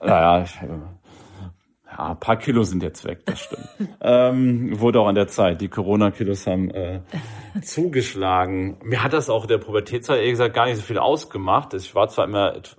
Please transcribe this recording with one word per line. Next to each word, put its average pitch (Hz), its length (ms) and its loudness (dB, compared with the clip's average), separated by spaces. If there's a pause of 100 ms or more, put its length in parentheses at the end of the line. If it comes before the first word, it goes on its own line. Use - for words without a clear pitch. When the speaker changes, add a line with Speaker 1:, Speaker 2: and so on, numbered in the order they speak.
Speaker 1:
naja, 87 440 4
ich, 90 180 -12
äh, - 60 -10 (1200)
ja, 80 200 -8
ein 80 100 -8
paar 113 160 2
Kilo 117 260 2
sind 92 220 -2
jetzt - 200 -8
weg, - 220 -10
das - 140 -6
stimmt. - 320 -12
Speaker 2:
<laughs> - 300 -10
Speaker 1:
Ähm, 123 800 2
wurde 117 200 4
auch 104 80 4
an 104 80 2
der 98 120 4
Zeit. 90 320 0
Die 98 80 -4
Corona-Kilos 101 800 0
haben, 92 240 -2
äh, 92 300 -6 (320)
<laughs> - 300 -10
zugeschlagen. 95 1200 -2
Mir 110 200 -2
hat 139 100 0
das 151 160 0
auch 110 140 2
in 107 60 -10
der 110 100 4
Pubertätzeit, 117 600 -2
ehrlich 113 140 2
gesagt, 117 220 0
gar 117 120 4
nicht 120 100 -2
so 104 60 -8
viel 110 160 -6
ausgemacht. 104 760 0
Ich 92 200 -10
war 101 140 2
zwar 104 180 0
immer 101 280 0 (240)